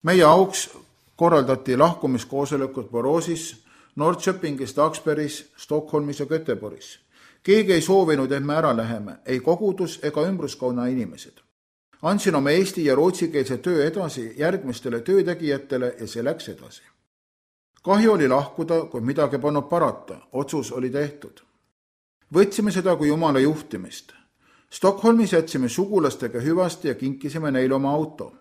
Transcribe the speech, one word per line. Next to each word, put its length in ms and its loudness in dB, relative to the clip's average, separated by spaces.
Meie 220 6
auks 440 6
korraldati 600 4
lahkumiskoosolekud 1120 0
Boroosis, 720 -4
Norrköpingis, 800 -4
Dagsbergis, 800 -2
Stockholmis 640 -4
ja 60 -4
Göteborgis. 720 -6
Keegi 300 4
ei 80 4
soovinud, 520 2
et 120 -2
me 100 -4
ära 220 2
läheme, 500 -6
ei 140 -2
kogudus 640 -2
ega 240 -2
ümbruskonna 600 -4
inimesed. 540 -6
Andsin 320 0
oma 160 2
eesti- 340 0
ja 100 4
rootsikeelse 640 0
töö 280 0
edasi 500 -6
järgmistele 640 -4
töötegijatele 1000 0
ja 60 -10
see 180 -8
läks 240 -4
edasi. 340 -18
Kahju 280 6
oli 160 4
lahkuda, 640 0
kuid 140 -8
midagi 340 0
polnud 300 -2
parata, 480 -2
otsus 400 -4
oli 180 -4
tehtud. 500 -8
Võtsime 380 2
seda 240 0
kui 120 0
Jumala 320 2
juhtimist. 720 -4
Stockholmis 600 2
jätsime 360 0
sugulastega 720 -2
hüvasti 480 -2
ja 60 -2
kinkisime 560 -6
neile 240 2
oma 180 0
auto. 480 -6